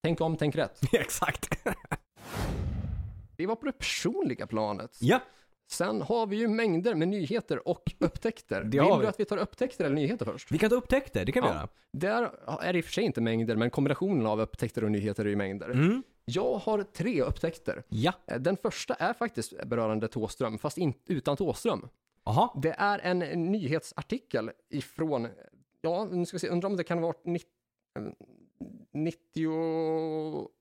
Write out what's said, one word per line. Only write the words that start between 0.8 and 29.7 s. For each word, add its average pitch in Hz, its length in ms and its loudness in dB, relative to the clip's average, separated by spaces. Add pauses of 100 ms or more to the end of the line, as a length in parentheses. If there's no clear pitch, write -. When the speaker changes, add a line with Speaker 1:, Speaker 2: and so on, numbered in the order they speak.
Speaker 2:
<laughs> - 80 2
Exakt. - 680 0 (1700)
Speaker 1:
Det 165 100 -2
var 226 80 0
på 254 100 -14
det 269 60 0
personliga - 760 -2
planet. 107 540 -2
Speaker 2:
Ja. 190 180 6 (520)
Speaker 1:
Sen 202 300 -2
har 226 260 0
vi 196 80 -2
ju 226 120 2
mängder 214 480 2
med 156 120 2
nyheter 190 600 -2
och - 160 -2 (160)
upptäckter. - 640 -2
Speaker 2:
Det 110 60 -2
Speaker 1:
Vill 135 100 4
Speaker 2:
har 180 160 8
Speaker 1:
du 139 60 4
Speaker 2:
vi. 220 60 4
Speaker 1:
att - 120 -4
vi 202 60 2
tar 202 120 -2
upptäckter 202 480 -2
eller 139 100 2
nyheter 156 300 0
först? - 260 -6
Speaker 2:
Vi 156 60 2
kan 214 120 4
ta 240 60 2
upptäckter, 254 500 2
det 135 60 0
kan 247 120 2
vi 214 60 4
Speaker 1:
Ja. 82 60 0
Speaker 2:
göra. 76 120 -6 (240)
Speaker 1:
Där 208 400 0 (300)
är 180 120 0
det 175 60 4
i - 20 2
och - 40 -8
för - 60 -12
sig 196 120 2
inte 156 180 0
mängder, 113 340 2
men 117 140 4
kombinationen 139 580 2
av 107 140 2
upptäckter 110 420 -2
och 107 80 2
nyheter 104 340 0
är 104 40 4
ju 101 60 2
mängder. 98 340 -2
Speaker 2:
Mm. 175 340 2 (220)
Speaker 1:
Jag 202 320 0
har 208 260 0
tre 180 380 -2
upptäckter. - 680 -4
Speaker 2:
Ja. 127 240 0 (140)
Speaker 1:
Eh, - 120 -4
den 170 180 2
första - 360 -4
är 190 200 0
faktiskt 226 400 -4 (120)
berörande 110 420 0
Thåström, 110 500 -2
fast - 200 -4
in-, 160 160 2 (120)
utan 143 320 0
Thåström. 170 520 -2 (340)
Speaker 2:
Aha. 160 380 2
Speaker 1:
Det 160 160 2
är 202 220 2
en 180 200 0 (320)
nyhetsartikel 151 1000 -2 (180)
ifrån, 139 580 -2 (540)
ja, 175 300 0
nu 175 140 0
ska 185 100 -12
vi 165 40 -4
se, - 100 -2
undrar 175 200 0
om 202 80 2
det 170 60 -2
kan 170 180 0
vara 165 120 0 (120)
nitt-, 170 220 -2 (520)
eh, 107 40 -6 (920)
nittiotre. 160 1500 -2 (140)